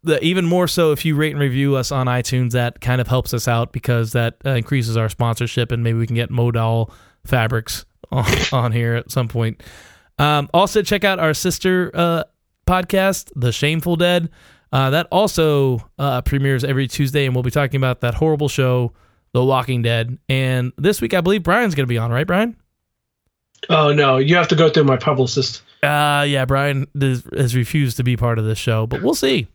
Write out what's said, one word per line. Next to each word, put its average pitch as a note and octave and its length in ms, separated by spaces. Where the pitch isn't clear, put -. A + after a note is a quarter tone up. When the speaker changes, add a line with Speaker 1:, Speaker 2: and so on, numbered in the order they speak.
Speaker 1:
the, D#3 200
even F3 220
more F3+ 240
so D#3+ 240
if C#3 100
you D#3+ 120
rate D3+ 160
and C#3+ 100
review C#3 340
us B2+ 160
on B2+ 160
iTunes, B2 440
that A#2+ 280
kind B2+ 220
of A#2 80
helps B2+ 240
us A#2+ 160
out A#2 240
because A#2 400
that, A#2 320
uh, C#3 60
increases A#2 440
our A2 140
sponsorship, A#2 640
and A#2 100
maybe A2+ 160
we A2+ 80
can A#2 80
get A#2 160
Modal A2+ 580
fabrics A2+ 600
<laughs> - 160
on, B2+ 120
on A#2+ 180
here A#2 240
at - 160
some A#2+ 160
point. A2+ 340
Um, D3 360
also G3 280
check G3+ 220
out F#3+ 160
our D#3+ 140
sister, F#3 600
uh, E3+ 300
podcast, F#3 680
The B2 160
Shameful D#3+ 460
Dead. F3 320
Uh, C3+ 200
that E3 200
also, D3 800
uh, C3+ 220
premieres C3+ 420
every C3+ 240
Tuesday, C#3 380
and B2+ 100
we'll B2+ 80
be B2+ 80
talking C#3 260
about C3 240
that A#2+ 120
horrible D3+ 340
show, B2+ 460
The B2+ 100
Walking B2+ 380
Dead. A#2 360
And B2+ 480
this G3 240
week, A#3 120
I F#3 60
believe F#3 240
Brian's G3 320
gonna C3+ 120
be A#2+ 100
on, A#2 140
right, C3 140
Brian? G#3+ 300
Speaker 2:
Oh, D3+ 220
no. C#3 260
You D3 200
have E3+ 120
to F3 60
go D#3 140
through D3+ 160
my C3 120
publicist. C3 640
Speaker 1:
Uh, D3 440
yeah, C3+ 180
Brian C#3 420
does, C3 260
has B2 200
refused B2+ 420
to B2+ 60
be B2 140
part A#2 220
of A2 60
this A2 120
show, A2 300
but C3+ 140
we'll C4 140
see. G#3 400